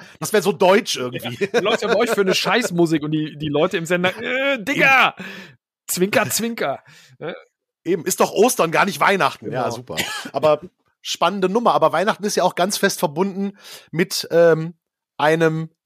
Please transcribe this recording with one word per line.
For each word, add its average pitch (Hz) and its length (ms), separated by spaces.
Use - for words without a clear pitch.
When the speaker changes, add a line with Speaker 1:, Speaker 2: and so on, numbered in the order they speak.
Speaker 1:
das - 120
wär 214 80
so 185 120
deutsch 190 440
irgendwie. 123 560
Speaker 2:
Ja, 233 80
Leute, 214 280
bei 226 80
euch 233 140
für 202 120
eine 185 120
Scheißmusik 170 680
und 156 100
die, 156 240
die 151 120
Leute 151 280
im 165 80
Sender, 175 280
„Äh, 254 400
Digga!“ 269 560
Speaker 1:
Eben. 185 100
Speaker 2:
Zwinker, 208 440
zwinker. 208 520
Ne? 156 160
Speaker 1:
Eben, 170 220
ist 185 140
doch 180 120
Ostern, 185 380
gar 160 160
nicht 147 140
Weihnachten. 156 520
Ja, 123 120
Speaker 2:
Genau. 117 100
Speaker 1:
super. 123 220
Aber 147 300
spannende 185 480
Nummer. 208 240
Aber 151 180
Weihnachten 185 320
ist 208 120
ja 185 60
auch 180 120
ganz 180 240
fest 196 200
verbunden 185 540
mit, - 400
ähm, 165 440
einem 160 500